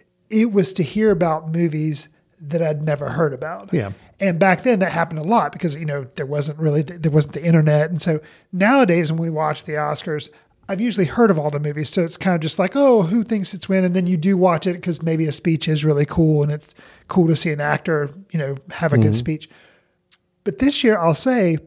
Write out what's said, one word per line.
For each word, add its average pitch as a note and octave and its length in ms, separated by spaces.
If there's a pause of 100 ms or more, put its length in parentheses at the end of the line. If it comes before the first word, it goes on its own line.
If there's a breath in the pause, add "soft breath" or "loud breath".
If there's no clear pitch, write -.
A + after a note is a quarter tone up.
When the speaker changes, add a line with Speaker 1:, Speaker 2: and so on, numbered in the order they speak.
(300 loud breath)
Speaker 1:
it A3 220
was G3 200
to F#3 100
hear G#3+ 280
about D#3+ 420
movies D#3 560 (320)
that D#3+ 220
I'd D3+ 200
never D3 280
heard D3 240
about. F3 380
Speaker 2:
Yeah. G#2 200 (260 soft breath)
Speaker 1:
And F#3 200
back F#3 240
then B3 160
that F3+ 120
happened E3 300
a D#3 80
lot G#3+ 240
because, D3+ 240
you E3 80
know, C#3+ 220 (100)
there D3 100
wasn't D3 320
really, D#3 240
there D#3+ 300
wasn't D3 220
the D3+ 100
internet. D#3 460
And E3+ 100
so D#3 200 (320 soft breath)
nowadays F3+ 600
when E3 80
we E3 80
watch D#3 360
the D#3 80
Oscars, D3+ 580 (380 soft breath)
I've G3 120
usually G3+ 260
heard A3 240
of D#3+ 80
all D3 120
the C#3+ 100
movies. D3 300
So F#3 140
it's E3 120
kind F#3 180
of E3+ 60
just D3+ 180
like, F#3 180
"Oh, C4 260
who G3+ 220
thinks G#3 300
it's - 140
win?" F#3+ 160
And F3+ 100
then F3+ 120
you F3+ 100
do F#3 200
watch F3+ 300
it F3 140
'cause E3+ 220
maybe D#3+ 240
a D3 60
speech D#3+ 360
is D3+ 160
really D3 220
cool D#3 380
and D3 80
it's - 220 (340 loud breath)
cool F3 180
to E3 100
see E3+ 140
an D3 100
actor, D3 480 (220)
you E3 80
know, C#3 160 (160)
have D#3+ 220
a B2+ 40
Speaker 2:
Mm-hmm. A2+ 60
Speaker 1:
good G#2 140
speech. D3+ 340 (920 soft breath)
But - 160
this C#4 240
year, A3 160
I'll E3 160
say, G3+ 520